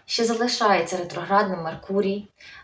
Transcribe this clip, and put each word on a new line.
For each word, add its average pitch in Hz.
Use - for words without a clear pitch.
ще -
залишається 220
ретроградним 175
Меркурій, 196